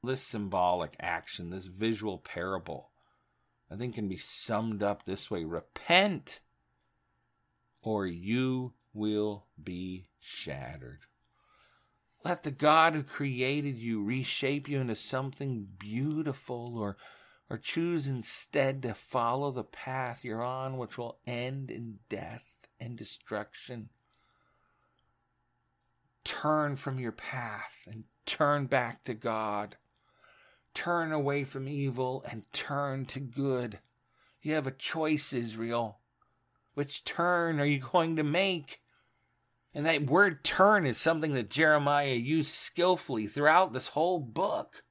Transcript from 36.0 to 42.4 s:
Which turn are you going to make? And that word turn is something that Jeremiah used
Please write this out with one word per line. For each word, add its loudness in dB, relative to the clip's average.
Which -4
turn 2
are 2
you 4
going 2
to 2
make? 0
And -2
that 4
word 6
turn 6
is 2
something 2
that 0
Jeremiah 6
used 2